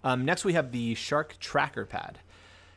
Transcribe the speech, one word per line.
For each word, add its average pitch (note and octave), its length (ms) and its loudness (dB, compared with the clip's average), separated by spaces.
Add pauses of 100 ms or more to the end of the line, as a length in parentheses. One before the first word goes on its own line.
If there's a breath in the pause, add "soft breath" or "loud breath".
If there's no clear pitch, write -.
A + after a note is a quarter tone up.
Um, B2+ 220 2
next, E3+ 200 2
we F#3 100 4
have C#3 180 2
the A#2 220 0
Shark D3+ 440 -2
Tracker C#3 480 0
Pad. - 320 -8 (580 loud breath)